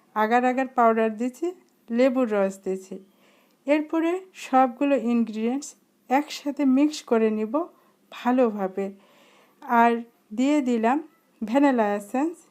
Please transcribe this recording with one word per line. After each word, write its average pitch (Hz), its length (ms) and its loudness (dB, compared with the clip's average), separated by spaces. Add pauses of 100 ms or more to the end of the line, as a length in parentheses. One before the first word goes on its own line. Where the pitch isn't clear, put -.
(140)
আগার 220 360 2
আগার 254 260 -2
পাউডার 226 340 4 (100)
দিছি, 247 260 -6 (440)
লেবুর 247 440 2
রস 196 200 0 (100)
দিছি। 190 320 -8 (800)
এরপরে 320 360 -2 (360)
সবগুলো 262 480 2 (180)
ইনগ্রিডিয়েন্টস 233 560 -2 (500)
একসাথে 294 440 -6 (140)
মিক্স 302 220 0 (120)
করে 226 180 2 (100)
নিব 220 160 -6 (640)
ভালোভাবে। 208 680 -2 (720)
আর 233 320 4 (460)
দিয়ে 285 200 2 (100)
দিলাম 233 300 0 (460)
ভ্যানিলা 247 420 2 (120)
এসেন্স 262 360 -4 (160)